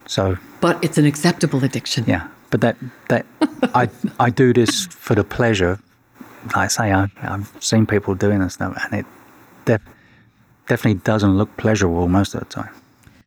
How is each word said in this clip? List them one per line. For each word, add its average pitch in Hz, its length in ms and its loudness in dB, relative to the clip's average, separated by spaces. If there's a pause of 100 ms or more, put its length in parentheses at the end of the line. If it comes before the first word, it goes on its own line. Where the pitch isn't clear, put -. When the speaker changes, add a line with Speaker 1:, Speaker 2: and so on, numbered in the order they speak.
Speaker 1:
So, 95 300 -2 (240)
Speaker 2:
But 175 240 0
it's 160 140 -2
an 151 80 6
acceptable 147 580 0
addiction. 127 420 -4
Speaker 1:
Yeah, 90 220 -2 (220)
but 135 100 0
that, 123 160 2 (320)
that - 180 0 (140)
<laughs> - 340 -2
I, 123 140 2 (320)
I 123 100 2
do 123 220 4
this 117 340 2
for - 280 -4
the 101 100 2
pleasure. 98 560 0 (680)
Like - 80 -2
I 104 120 0
say, 107 240 0
I, 98 160 2 (140)
I've 101 280 -8 (100)
seen 110 260 2
people 104 280 0
doing 101 240 0
this 90 160 -2
stuff, 95 300 -8
and 104 160 -6
it - 60 -12 (580)
def-, 113 180 0 (840)
definitely 113 340 2
doesn't 104 340 2
look 104 200 -2
pleasurable 92 500 2
most 95 280 2
of - 60 -8
the - 60 -12
time. - 260 -12 (540)